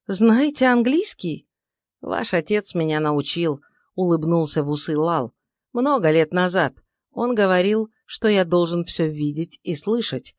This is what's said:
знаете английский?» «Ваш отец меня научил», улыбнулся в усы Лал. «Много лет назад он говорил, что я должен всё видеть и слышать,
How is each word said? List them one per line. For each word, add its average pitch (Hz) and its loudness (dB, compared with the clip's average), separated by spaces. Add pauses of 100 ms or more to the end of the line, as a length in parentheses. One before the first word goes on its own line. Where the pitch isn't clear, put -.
знаете 233 4
английский?» 240 0 (540)
«Ваш - -6
отец 202 -2
меня 156 0
научил», 151 -2 (340)
улыбнулся 165 0
в 143 -4
усы 151 -2
Лал. 151 0 (400)
«Много 247 2
лет 156 2
назад 180 0 (360)
он 240 -2
говорил, 202 2 (160)
что - -4
я 196 4
должен 170 0
всё 165 -2
видеть 151 -4
и 170 -4
слышать, 214 -4